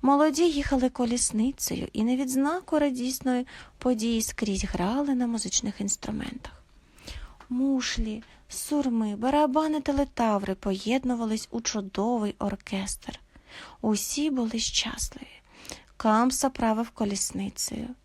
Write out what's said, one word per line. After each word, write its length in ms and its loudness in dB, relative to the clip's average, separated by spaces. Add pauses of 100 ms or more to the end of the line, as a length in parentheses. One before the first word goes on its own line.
Молоді 480 6
їхали 400 2
колісницею 1040 0
і 100 0
на 120 2
відзнаку 640 0
радісної 680 0 (300)
події 440 2
скрізь 440 -2
грали 500 0
на 120 2
музичних 540 -2
інструментах. 800 -6 (880)
Мушлі, 760 0 (260)
сурми, 680 0
барабани 680 2
та 120 0
литаври 640 2
поєднувались 960 0
у 100 -4
чудовий 800 -2
оркестр. 800 -6 (640)
Усі 480 0
були 300 0
щасливі. 840 -4 (560)
Камса 520 4
правив 400 -2
колісницею. 1000 -4 (180)